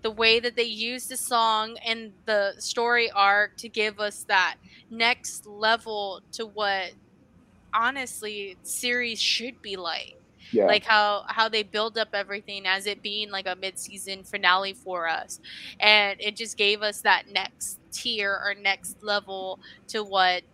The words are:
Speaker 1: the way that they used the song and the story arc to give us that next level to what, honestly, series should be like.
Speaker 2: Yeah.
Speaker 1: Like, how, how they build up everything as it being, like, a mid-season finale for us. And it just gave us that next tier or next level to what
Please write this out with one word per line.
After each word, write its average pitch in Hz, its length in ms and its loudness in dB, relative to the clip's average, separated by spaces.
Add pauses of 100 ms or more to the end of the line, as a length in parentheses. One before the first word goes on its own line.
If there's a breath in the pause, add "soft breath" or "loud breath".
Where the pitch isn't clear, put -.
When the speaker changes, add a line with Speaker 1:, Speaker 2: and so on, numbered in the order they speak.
Speaker 1:
the 220 100 -2
way 226 300 4
that 240 160 -2
they 240 60 2
used 233 480 -4
the 254 80 -8
song 226 680 0
and 226 280 -6 (120)
the 202 340 0
story 233 520 0
arc 202 480 4
to 233 100 -14
give 214 320 -2
us 208 280 -4
that 185 280 4 (320 loud breath)
next 233 580 -2
level 208 760 -2 (100)
to 226 140 -8
what, 196 460 -2 (800)
honestly, 214 880 -4
series 240 580 -2
should - 400 -2
be 202 160 -10
like. 165 380 -8 (380 loud breath)
Speaker 2:
Yeah. 208 140 4
Speaker 1:
Like, 208 180 4
how, 208 420 4
how 220 220 2
they 220 160 0
build 214 340 -2
up 214 140 -2
everything 202 540 -6
as 190 200 0
it 202 160 -4
being, 208 300 -6
like, 190 160 -4
a 185 80 -4
mid-season 190 680 -10
finale 190 520 2
for 180 340 -4
us. - 320 -4 (400 loud breath)
And 208 400 6
it 208 160 -4
just 226 200 -10
gave 208 260 2
us 208 180 -4
that 190 320 4
next - 480 -6 (100)
tier 208 420 -4
or 196 220 -4
next 196 480 -4
level 196 560 -4 (300 loud breath)
to 214 160 -4
what 185 380 4 (120)